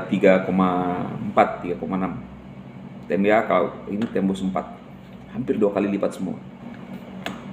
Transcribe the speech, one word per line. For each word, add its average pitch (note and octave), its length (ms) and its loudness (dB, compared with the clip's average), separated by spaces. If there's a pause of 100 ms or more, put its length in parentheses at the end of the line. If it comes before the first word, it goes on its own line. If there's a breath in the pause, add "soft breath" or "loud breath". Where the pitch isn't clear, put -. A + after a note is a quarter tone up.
tiga F#2 340 6
koma F2+ 640 2 (260)
empat, - 320 4
tiga F2 140 -4
koma F#2 240 -2
enam. F2 160 -4 (880)
T - 80 -4
M F#2+ 100 2
B G2+ 60 6
A A2 160 6
kalau F2+ 260 4 (160)
ini G#2 220 -2
tembus F#2+ 320 0
empat. F#2 320 -4 (580)
Hampir B2 300 -2
dua G2+ 80 6
kali G2+ 260 2
lipat F#2+ 220 -2
semua. F#2 180 -4 (1160)